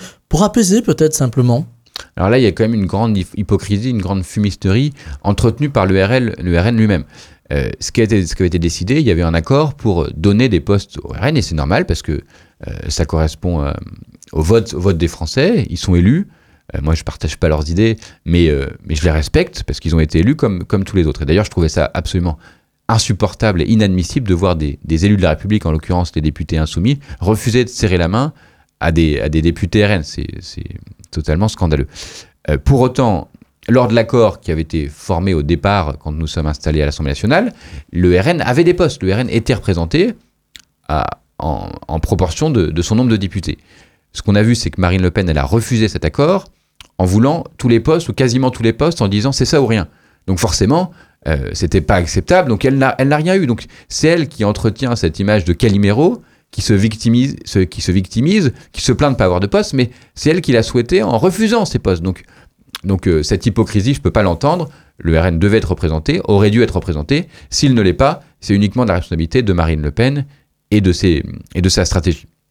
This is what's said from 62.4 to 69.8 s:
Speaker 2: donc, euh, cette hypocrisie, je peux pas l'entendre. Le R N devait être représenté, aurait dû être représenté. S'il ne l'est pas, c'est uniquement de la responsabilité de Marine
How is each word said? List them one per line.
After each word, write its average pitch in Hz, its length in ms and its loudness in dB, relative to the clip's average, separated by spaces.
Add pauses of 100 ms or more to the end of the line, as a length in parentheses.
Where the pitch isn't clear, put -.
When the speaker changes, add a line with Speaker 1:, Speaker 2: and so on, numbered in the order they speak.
Speaker 2:
donc, 95 220 0
euh, 80 160 2
cette 95 220 -2
hypocrisie, 110 500 0
je - 40 -6
peux 87 120 -2
pas 113 100 2
l'entendre. 135 480 -2 (280)
Le 80 220 2
R 85 60 2
N 85 140 0
devait 101 180 4
être 95 140 0
représenté, 85 520 -2
aurait 101 280 4
dû 117 100 4
être - 140 0
représenté. 87 520 -4 (220)
S'il 135 240 2
ne 117 80 2
l'est 92 120 4
pas, 143 300 0 (160)
c'est - 140 -2
uniquement 104 300 2
de 110 60 -2
la 90 60 0
responsabilité 85 460 -2
de 101 100 0
Marine 80 300 0